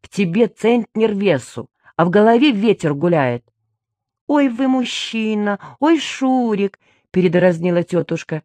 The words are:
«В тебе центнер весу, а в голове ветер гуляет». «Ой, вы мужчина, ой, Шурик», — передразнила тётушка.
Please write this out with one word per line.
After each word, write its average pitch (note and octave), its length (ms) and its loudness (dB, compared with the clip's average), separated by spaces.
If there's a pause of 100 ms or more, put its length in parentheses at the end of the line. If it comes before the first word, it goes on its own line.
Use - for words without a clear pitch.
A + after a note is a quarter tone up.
«В - 60 -20
тебе G3+ 400 0
центнер A3 640 0
весу, E3+ 560 -2 (260)
а E3 100 2
в F3+ 60 -2
голове A#3 400 4
ветер G3 420 0
гуляет». C#3+ 500 0 (840)
«Ой, C#4+ 220 2
вы B3+ 180 -2
мужчина, A3 1120 -4
ой, D#4 200 2
Шурик», — A#3 800 -2 (320)
передразнила F3 720 0
тётушка. E3 640 -6